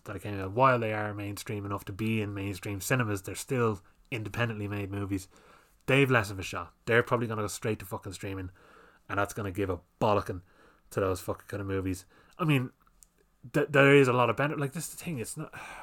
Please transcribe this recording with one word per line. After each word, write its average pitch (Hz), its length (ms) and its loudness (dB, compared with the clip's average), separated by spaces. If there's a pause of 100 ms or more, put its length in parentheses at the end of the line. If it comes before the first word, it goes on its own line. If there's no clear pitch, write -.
that 101 180 -10
came 101 180 -6
out, 95 120 -6
while 127 260 6
they 110 140 -2
are 107 200 -2
mainstream 101 540 -6
enough 101 200 -6
to 104 60 -8
be 110 300 0
in 101 100 -4
mainstream 98 480 -6
cinemas, 107 420 0
they're 98 120 -8
still 117 460 0 (300)
independently 110 580 -4
made 101 220 -6
movies. 98 380 -4 (580)
They've 135 240 6
less 110 200 2
of 95 80 -10
a 95 40 -8
shot. 87 300 -10 (140)
They're 117 160 6
probably 120 240 0
gonna 107 160 -4
go 101 60 -2
straight 107 320 -4
to - 40 -12
fucking 101 280 -10
streaming, 95 380 -8 (580)
and 98 100 -4
that's 101 160 0
gonna 101 160 -4
give 95 200 -2
a 87 100 -4 (200)
bollocking 101 420 2 (480)
to - 100 -2
those 95 200 0
fucking - 280 -8
kind 101 120 -8
of 98 60 -6
movies. 95 380 -2 (340)
I 180 60 -2
mean, 131 260 2 (840)
th-, 143 180 2
there 139 220 8
is 139 140 10
a 123 60 4
lot 120 180 4
of 113 60 2
benefit. 147 240 0
Like, 139 120 -4
this 165 120 -8
is - 100 -12
the - 100 -14
thing, 160 140 -6
it's - 180 -8
not, 156 160 -10 (300)